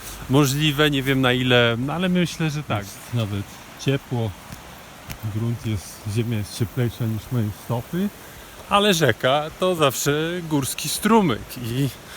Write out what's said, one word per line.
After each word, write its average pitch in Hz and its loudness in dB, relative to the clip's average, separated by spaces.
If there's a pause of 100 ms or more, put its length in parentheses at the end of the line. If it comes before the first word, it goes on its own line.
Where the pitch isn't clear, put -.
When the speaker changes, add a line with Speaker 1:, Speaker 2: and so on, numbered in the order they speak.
(300)
Speaker 1:
Możliwe, 147 4
nie 135 2
wiem, 135 4
na 127 6
ile, 123 6
no 139 -2
ale 180 2
myślę, 175 2
że 147 -4
tak. 104 -2
Speaker 2:
Jest - -12
Speaker 1:
Nawet 101 0 (360)
ciepło, 123 0 (1040)
grunt 113 -2
jest, - -4 (140)
ziemia 117 0
jest 104 -6
cieplejsza 120 -2
niż 110 -2 (100)
moje 113 0 (160)
stopy. 170 -2 (600)
Ale 202 4
rzeka 147 2 (140)
to 185 0
zawsze 147 2 (380)
górski 143 -2
strumyk 196 4 (220)
i, 123 0 (280)